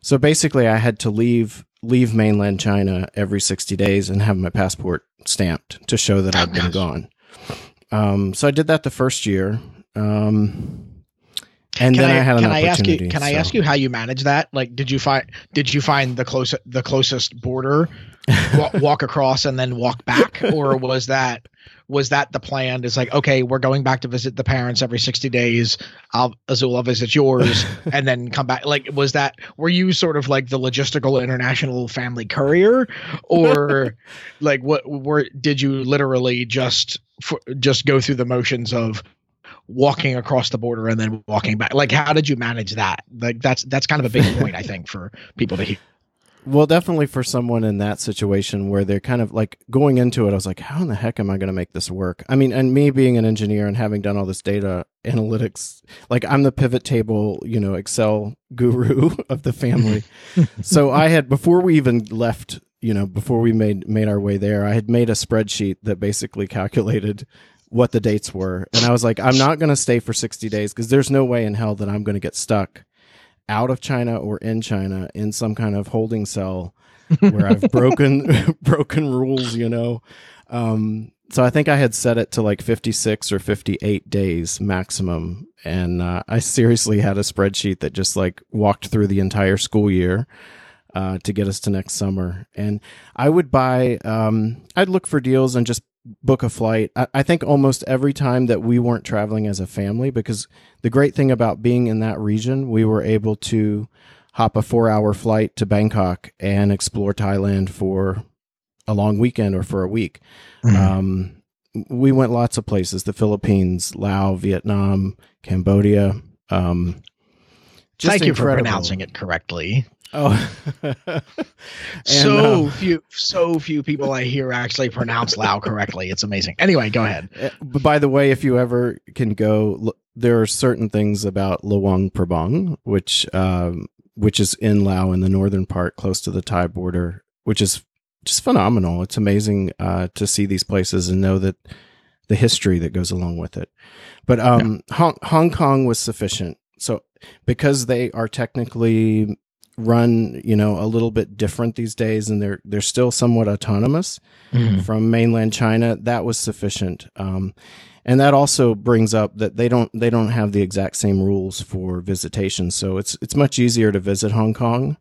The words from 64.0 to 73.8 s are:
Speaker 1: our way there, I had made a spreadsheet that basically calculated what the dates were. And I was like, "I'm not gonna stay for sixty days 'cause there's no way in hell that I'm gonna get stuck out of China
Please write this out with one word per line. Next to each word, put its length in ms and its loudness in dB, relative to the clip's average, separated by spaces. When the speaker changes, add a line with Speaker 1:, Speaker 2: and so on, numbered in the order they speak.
Speaker 1:
our 120 0
way 160 0
there, 300 0
I 80 0
had 160 0
made 180 4
a 60 2
spreadsheet 680 -2
that 120 -2
basically 500 -6
calculated 800 -4
what 220 2
the 80 2
dates 340 -2
were. 400 -6
And 100 2
I 80 4
was 100 2
like, 160 0
"I'm 200 2
not 200 2
gonna 180 2
stay 220 0
for 140 -6
sixty 380 -6
days 240 -4
'cause 140 -6
there's 220 4
no 140 4
way 220 0
in 80 -4
hell 220 -2
that 120 -4
I'm 160 -4
gonna 160 -4
get 160 -8
stuck 480 -4
out 220 -2
of 100 -2
China 380 -2